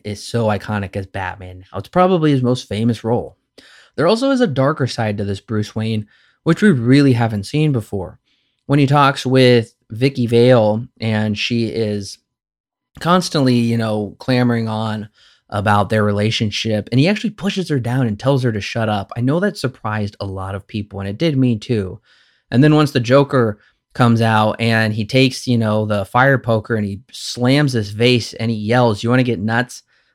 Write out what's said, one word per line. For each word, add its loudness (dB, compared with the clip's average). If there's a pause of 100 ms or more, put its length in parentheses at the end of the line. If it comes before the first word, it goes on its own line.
is -10
so -2
iconic -4
as -8
Batman. -10
Now, -8
it's -12
probably 2
his 2
most -2
famous -2
role. -4 (580)
There 0
also 2
is 2
a 4
darker 0
side -4
to -6
this -4
Bruce -6
Wayne, -4 (360)
which 0
we 6
really 4
haven't 0
seen 0
before. -6 (460)
When 2
he 4
talks 2
with 4 (160)
Vicky -2
Vale, 4 (140)
and -2
she -2
is -6 (800)
constantly, 2
you 0
know, -4
clamoring 0
on -4 (420)
about 0
their 0
relationship, -2
and 2
he 4
actually -2
pushes -6
her -2
down -2
and -4
tells 0
her 0
to -6
shut -4
up. -6
I -6
know 0
that -4
surprised -6
a -8
lot -8
of -12
people, -10
and -6
it -8
did -2
me 2
too. -6 (500)
And 4
then 6
once 2
the 0
Joker 2 (340)
comes 4
out 2
and 0
he -4
takes, 0
you 2
know, 0
the -2
fire 2
poker -2
and -2
he -8 (100)
slams 0
his -2
vase 0
and -4
he -4
yells, 2
"You -2
wanna 2
get -2
nuts? -4 (340)